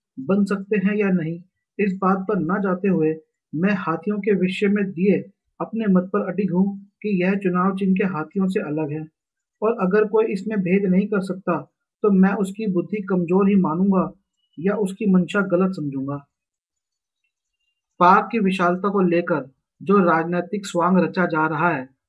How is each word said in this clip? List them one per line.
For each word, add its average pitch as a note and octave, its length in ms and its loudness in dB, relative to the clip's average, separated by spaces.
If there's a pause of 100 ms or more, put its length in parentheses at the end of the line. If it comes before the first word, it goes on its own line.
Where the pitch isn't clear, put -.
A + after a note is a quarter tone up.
(200)
बन F#3+ 240 0
सकते G3 320 -4
हैं G3 180 0
या G#3 140 0
नहीं, E3+ 340 -2 (360)
इस G3 180 -2
बात F#3+ 220 0
पर G#3 200 -2
न F3 240 -2
जाते F#3+ 260 -2
हुए D#3+ 260 2 (400)
मैं F3+ 180 0
हाथियों F#3 460 -4
के G#3 160 0
विषय F#3 340 0
में G3+ 220 0
दिए F3+ 400 0 (300)
अपने A3 260 -6
मत F#3 160 4
पर F#3+ 300 -4
अडिग F3+ 200 -2
हूं G3 240 0 (260)
कि G3+ 200 0
यह F#3+ 120 2
चुनाव F#3+ 420 0
चिन्ह F#3+ 180 2
के A3 100 0
हाथियों D#3 440 -2
से F#3+ 120 -2
अलग D3+ 320 -4
है, D#3 140 -8 (560)
और A3+ 180 0
अगर G#3 280 0
कोई A3 160 2
इसमें A3 340 -4
भेद F#3 320 0
नहीं G3 160 2
कर G3+ 140 -2
सकता, F3+ 400 -4 (420)
तो G#3+ 80 4
मैं F#3+ 240 4
उसकी G#3+ 320 -4
बुद्धि F#3 360 -4
कमजोर F#3 460 2
ही G#3 60 4
मानूंगा F3+ 580 2 (460)
या F3 180 0
उसकी G#3 300 -4
मंशा F#3 340 2
गलत F#3+ 340 0
समझूंगा। C#3 420 -6 (1800)
पार्क G3 340 6
की A#3 60 0
विशालता F#3 500 0
को G3 120 0
लेकर E3+ 500 0 (320)
जो F#3+ 160 4
राजनीतिक F3 680 0
स्वांग F3+ 320 2
रचा E3+ 280 2
जा D#3 200 0
रहा D#3+ 240 0
है, C3 180 -4 (200)